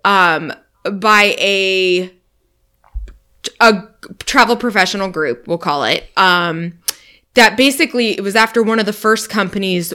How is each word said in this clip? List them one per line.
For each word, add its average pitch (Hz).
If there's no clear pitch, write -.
um, 170
by 202
a, 185
a 214
travel 233
professional 196
group, 156
we'll 170
call 147
it, 127
um, 170
that 220
basically 262
it -
was 196
after 226
one 226
of 214
the 208
first 220
companies 190